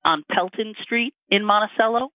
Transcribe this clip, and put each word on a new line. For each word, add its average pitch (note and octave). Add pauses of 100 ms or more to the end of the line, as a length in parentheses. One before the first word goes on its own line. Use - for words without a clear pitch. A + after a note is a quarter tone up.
on D#3+
Pelton G3+
Street A#3 (140)
in G3+
Monticello. A3